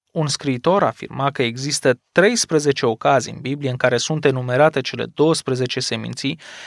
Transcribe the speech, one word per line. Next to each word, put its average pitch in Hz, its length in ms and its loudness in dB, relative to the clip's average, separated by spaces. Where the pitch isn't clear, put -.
Un 156 120 0
scriitor 147 560 0
afirma 135 480 -2
că 143 120 -2
există 127 560 0
treisprezece 165 760 2
ocazii 123 460 2
în 113 80 -14
Biblie 139 300 -6
în 123 80 -4
care 127 200 2
sunt 151 280 -2
enumerate 131 560 2
cele 117 240 -4
douăsprezece 131 720 0
seminții, 120 600 -6